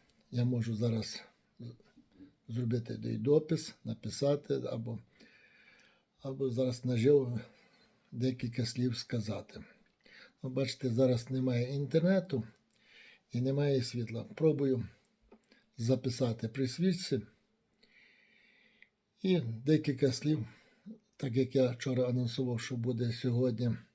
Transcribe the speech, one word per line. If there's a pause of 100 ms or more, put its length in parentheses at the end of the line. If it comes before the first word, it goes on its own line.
(300)
я
можу
зараз (1200)
зробити
той
допис, (100)
написати
або, (1200)
або
зараз
наживо (720)
декілька
слів
сказати. (800)
Ну,
бачите,
зараз
немає
інтернету (880)
і
немає
світла.
Пробую (880)
записати
при
свічці. (2000)
І
декілька
слів, (680)
так
як
я
вчора
анонсував,
що
буде
сьогодні. (240)